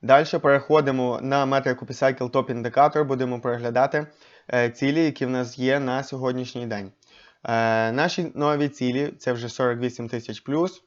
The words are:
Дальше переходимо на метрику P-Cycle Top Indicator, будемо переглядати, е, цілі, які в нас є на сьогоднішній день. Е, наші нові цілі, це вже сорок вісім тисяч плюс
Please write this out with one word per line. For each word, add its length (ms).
Дальше 380
переходимо 800
на 240
метрику 400
P-Cycle 440
Top 320
Indicator, 420
будемо 380
переглядати, 640
е, 160
цілі, 360
які 200
в 40
нас 300
є 200
на 240
сьогоднішній 640
день. 240
Е, 480
наші 440
нові 340
цілі, 500
це 140
вже 160
сорок 300
вісім 300
тисяч 300
плюс 480